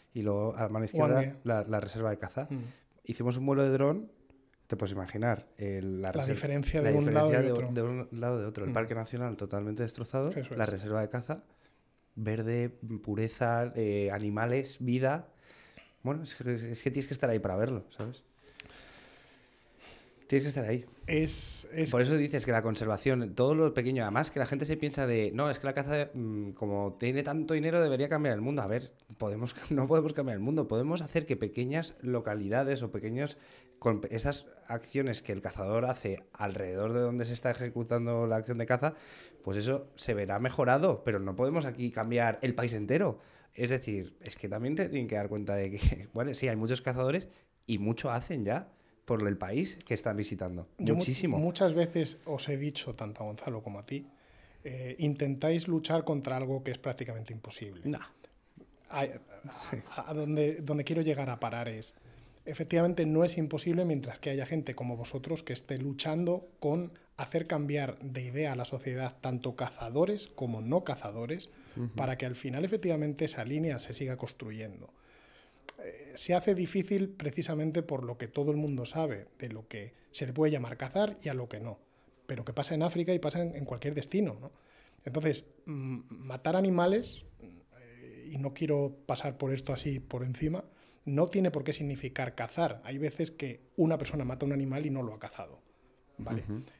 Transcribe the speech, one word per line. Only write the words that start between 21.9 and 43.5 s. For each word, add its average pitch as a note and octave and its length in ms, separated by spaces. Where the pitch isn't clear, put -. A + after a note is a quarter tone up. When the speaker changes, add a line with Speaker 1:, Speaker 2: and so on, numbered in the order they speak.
Speaker 1:
eso C#3+ 160
dices C#3+ 280
que B2+ 60
la A2+ 100
conservación, A2 720
todo C3+ 220
lo D#3 180
pequeño, B2+ 300
además A#2+ 260
que - 100
la B2+ 60
gente C#3+ 200
se D3+ 100
piensa C#3+ 320
de, A2 260
"No, C#3+ 160
es C3+ 80
que C3+ 100
la C3+ 60
caza, C#3+ 400
mm, G#2+ 380
como G2+ 480
tiene C3 240
tanto D3+ 300
dinero, D#3+ 280
debería C#3+ 280
cambiar D3+ 260
el G#2 60
mundo". C#3 200
A G2+ 60
ver, B2 240
podemos, A2 380
<laughs> - 160
no C3+ 160
podemos D#3+ 240
cambiar C3+ 240
el G2 80
mundo, D3 240
podemos C3 340
hacer - 240
que B2 120
pequeñas B2+ 640
localidades A#2+ 840
o G#2+ 80
pequeños, A2+ 460
con A2 220
pe-, - 120
esas C#3 340
acciones A#2+ 540
que - 100
el G2 100
cazador G#2 440
hace A2 380
alrededor G2 580
de A#2+ 80
donde A#2+ 260
se A#2 80
está B2 180
ejecutando A#2 760
la A2+ 80
acción A2+ 220
de A#2 80
caza, B2+ 300
pues G2 100
eso C3 400
se - 180
verá G2+ 260
mejorado, C3 640
pero G#2+ 140
no F#2+ 180
podemos D3 280
aquí A#2+ 240
cambiar A#2 520
el B2+ 120
país A#2+ 200
entero. A2+ 460